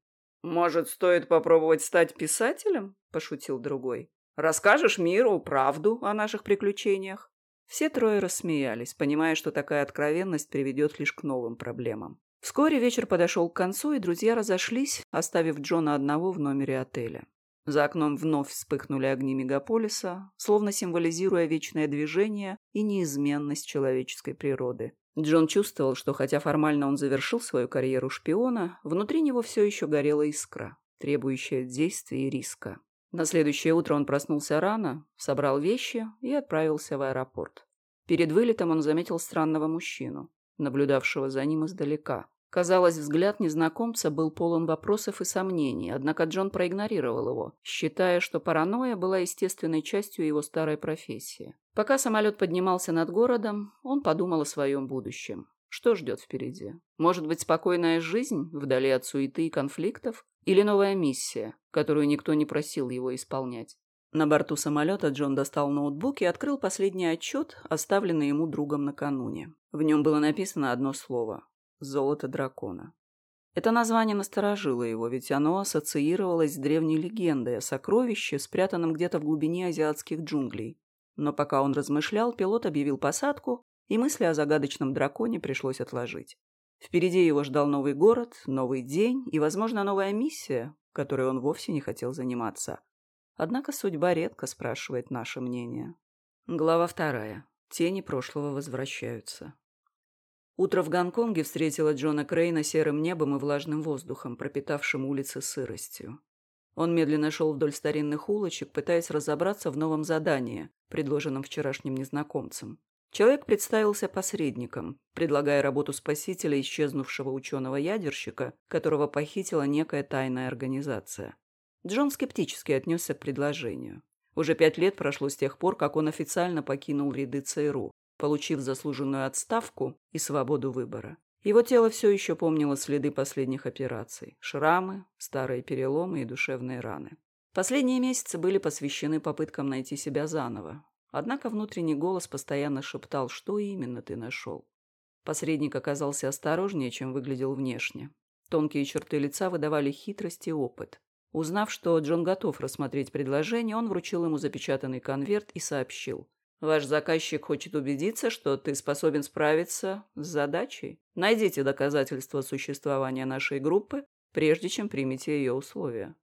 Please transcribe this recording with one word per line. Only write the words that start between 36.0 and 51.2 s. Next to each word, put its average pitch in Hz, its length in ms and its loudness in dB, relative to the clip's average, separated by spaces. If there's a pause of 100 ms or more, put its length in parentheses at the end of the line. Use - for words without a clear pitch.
и 254 120 -4
отправился 156 640 0
в 135 60 -2
аэропорт. 131 640 -6 (400)
Перед 165 240 4
вылетом 214 400 4
он 160 100 4
заметил 160 380 0
странного 156 480 0
мужчину, 143 640 -6 (280)
наблюдавшего 135 720 2
за 135 140 -2
ним 156 200 2
издалека. 151 640 -4 (220)
Казалось, 180 460 6
взгляд 160 440 2
незнакомца 165 720 0
был 156 200 0
полон 165 360 0
вопросов 160 540 -2
и 185 40 -2
сомнений, 175 640 -2
однако 143 340 0
Джон 180 260 -2
проигнорировал 180 800 0
его, 123 340 -4
считая, 175 580 0
что - 200 -4
паранойя 202 560 0
была 185 220 0
естественной 175 640 0
частью 190 440 -2
его 151 140 2
старой 151 380 -2
профессии. - 800 -8 (180)